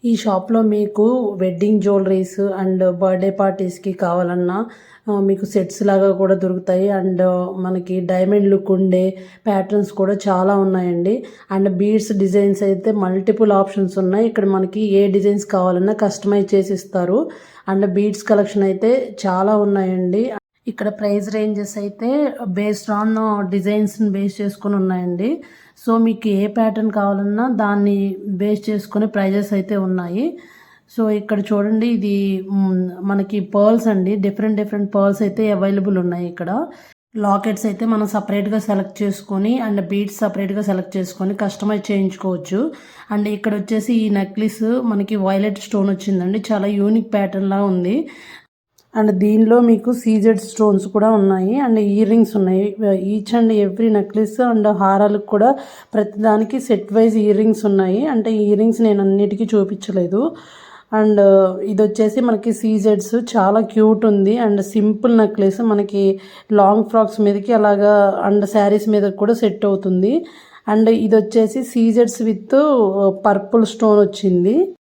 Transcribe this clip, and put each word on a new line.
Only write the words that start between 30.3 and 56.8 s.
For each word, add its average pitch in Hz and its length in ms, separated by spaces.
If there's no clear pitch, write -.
So, 233 80
ఇక్కడ 208 180
చూడండి, 214 380
ఇది, 202 160
మ్, 190 180
మనకి 202 280
పర్ల్స్ 226 380
అండి, 190 200
డిఫరెంట్ 202 340
డిఫరెంట్ 202 340
పర్ల్స్ 202 320
అయితే 202 180
అవైలబుల్ 196 460
ఉన్నాయి 175 300
ఇక్కడ. 175 180
లాకెట్స్ 202 460
అయితే 202 240
మనం 214 200
సపరేట్గా 202 540
సెలెక్ట్ 196 340
చేసుకొని, 196 500
and 202 140
బీడ్స్ 202 300
సపరేట్గా 196 480
సెలెక్ట్ 185 280
చేసుకొని 185 440
కస్టమైజ్ 202 480
చేయించుకోవచ్చు. 190 720
And 208 100
ఇక్కడ 208 240
వచ్చేసి 214 320
ఈ - 20
నెక్లెస్ 214 440
మనకి 202 340
వైలెట్ 196 400
స్టోన్ 202 280
వచ్చిందండి, 190 460
చాలా 202 200
యూనిక్ 220 360
ప్యాటర్న్లా 196 440
ఉంది. 180 240
And 214 160
దీనిలో 220 340
మీకు 226 220
సీజెడ్ 220 480
స్టోన్స్ 202 360
కూడా 214 120
ఉన్నాయి, 196 420
and 233 140
ఇయర్ 208 200
రింగ్స్ 226 260
ఉన్నాయి. 190 280
Each 208 260
and 226 120
every 202 340
necklace 208 400
and 214 160
హారాలకు 202 520
కూడా 214 160
ప్రతిదానికి 214 720
సెట్ 202 300